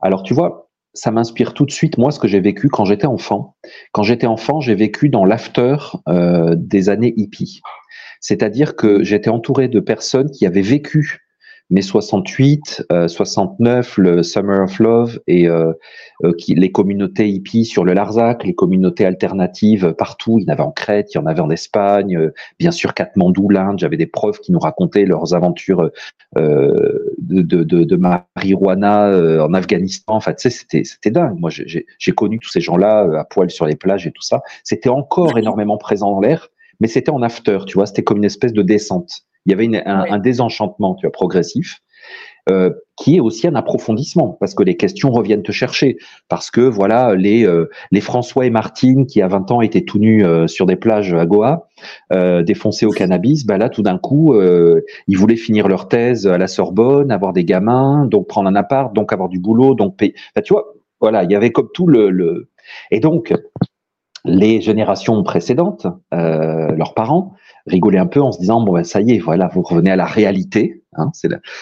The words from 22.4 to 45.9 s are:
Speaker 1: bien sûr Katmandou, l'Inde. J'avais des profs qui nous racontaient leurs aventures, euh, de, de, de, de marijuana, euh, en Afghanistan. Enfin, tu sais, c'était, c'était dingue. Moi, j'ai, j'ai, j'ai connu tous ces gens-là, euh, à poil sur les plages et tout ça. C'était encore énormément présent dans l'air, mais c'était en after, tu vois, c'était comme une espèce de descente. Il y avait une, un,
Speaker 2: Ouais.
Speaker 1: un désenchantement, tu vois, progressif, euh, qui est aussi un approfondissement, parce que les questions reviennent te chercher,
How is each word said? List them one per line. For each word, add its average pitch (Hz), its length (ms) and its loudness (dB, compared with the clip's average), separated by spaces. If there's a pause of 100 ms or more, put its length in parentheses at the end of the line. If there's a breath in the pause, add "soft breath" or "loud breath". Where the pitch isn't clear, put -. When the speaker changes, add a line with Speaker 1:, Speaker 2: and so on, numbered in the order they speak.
Speaker 1:
bien 170 140 0
sûr - 200 -4
Katmandou, - 560 0
l'Inde. 98 300 0
J'avais 82 180 -4
des 80 100 -2
profs - 340 -4
qui - 120 -4
nous 85 60 2
racontaient - 480 0
leurs 90 260 -2
aventures, 87 580 0 (460 loud breath)
euh, - 800 0
de, - 240 -2
de, 85 240 0
de, 82 200 2
de 90 120 0
marijuana, 95 1120 0
euh, 82 340 2
en 78 140 0
Afghanistan. 95 640 -2
Enfin, - 180 -4
tu - 80 -16
sais, 185 80 0
c'était, - 340 -4
c'était - 280 -6
dingue. 135 260 0
Moi, 85 100 -4
j'ai, - 180 -10
j'ai, 82 200 -8 (120)
j'ai - 140 -2
connu 107 260 -4
tous - 120 -16
ces - 100 -4
gens-là, 98 460 2
euh, 78 120 0
à 73 60 -6
poil 92 260 -2
sur 87 140 -4
les 76 120 0
plages 95 300 -2
et 78 60 -8
tout - 100 -20
ça. 117 200 -2 (200 loud breath)
C'était - 280 -2
encore 143 480 0
énormément 104 400 -2
présent 101 320 -2
dans 98 100 -2
l'air, 135 280 0 (320 soft breath)
mais - 80 2
c'était 131 220 -2
en 123 120 -2
after, 107 440 -2
tu - 120 -4
vois, 101 80 2
c'était 98 180 -4
comme 104 140 2
une 104 60 0
espèce 110 280 -2
de 107 100 2
descente. 95 600 -2 (220)
Il 87 60 2
y 95 40 4
avait 104 100 0
une, 113 220 -2
un, 98 160 0
Speaker 2:
Ouais. 92 80 -4
Speaker 1:
un 101 100 0
désenchantement, 107 760 -2
tu - 100 -8
vois, - 60 -2
progressif, 87 720 -4 (680 loud breath)
euh, 92 220 2 (260)
qui 147 200 2
est 180 40 4
aussi 113 280 0
un 147 80 -2
approfondissement, 127 840 -2
parce - 160 -4
que - 80 2
les 92 140 0
questions 131 340 -2
reviennent 104 320 0
te - 80 -8
chercher, 127 460 -2 (320 loud breath)